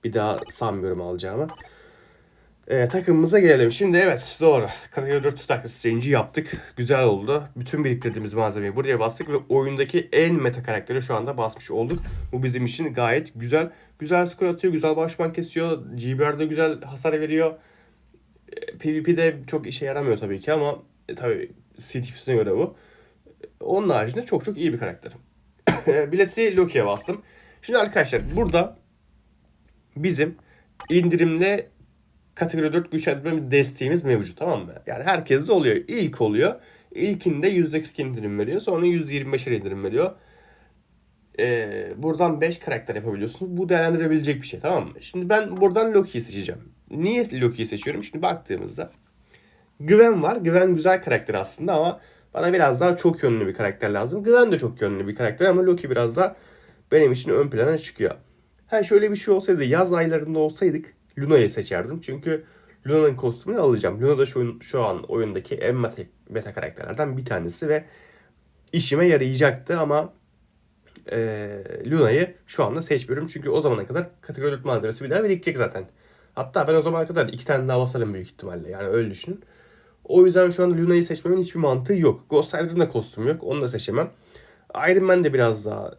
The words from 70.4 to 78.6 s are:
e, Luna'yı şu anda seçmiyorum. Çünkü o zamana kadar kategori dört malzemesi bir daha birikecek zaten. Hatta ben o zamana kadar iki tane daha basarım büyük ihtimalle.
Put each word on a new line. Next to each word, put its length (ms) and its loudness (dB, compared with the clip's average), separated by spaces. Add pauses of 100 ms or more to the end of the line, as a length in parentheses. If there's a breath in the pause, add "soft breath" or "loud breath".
e, 60 -2 (680)
Luna'yı 500 2 (100)
şu 180 -4
anda 180 -2
seçmiyorum. 460 -4
Çünkü 220 -8
o 120 2
zamana 260 0
kadar 220 -4 (120)
kategori 300 -6
dört 140 -8
malzemesi 380 -2
bir 60 -10
daha 140 0
birikecek 340 -2
zaten. 320 -4 (460 soft breath)
Hatta 320 -2
ben 60 2
o 80 4
zamana 240 -2
kadar 220 -2
iki 180 -12
tane 220 0
daha 120 2
basarım 340 -2
büyük 140 -10
ihtimalle. 420 -12